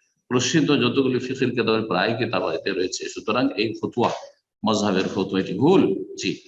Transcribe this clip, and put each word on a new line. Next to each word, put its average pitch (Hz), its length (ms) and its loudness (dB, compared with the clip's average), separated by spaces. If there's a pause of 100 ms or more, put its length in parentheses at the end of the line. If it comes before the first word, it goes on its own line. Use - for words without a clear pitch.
(280)
প্রসিদ্ধ 143 440 2
যতগুলি 123 460 2
ফিকহের 131 320 -2
কিতাবের 110 320 0
প্রায় 98 340 0
কিতাব 92 320 -2
এতে 85 220 -4
রয়েছে। 90 380 -4
সুতরাং 123 480 -2
এই 107 260 -2
ফতোয়া, 107 280 0 (560)
মযহাবের 101 420 2
ফতোয়া, 95 320 -2
এটি 92 180 -4
ভুল। 160 360 6 (220)
জি, 87 320 -4